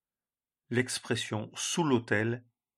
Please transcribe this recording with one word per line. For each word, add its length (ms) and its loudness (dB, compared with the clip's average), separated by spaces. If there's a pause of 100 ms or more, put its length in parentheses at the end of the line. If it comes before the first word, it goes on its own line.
(680)
L'expression « 840 -2
sous 280 -2
l'autel » 600 2 (340)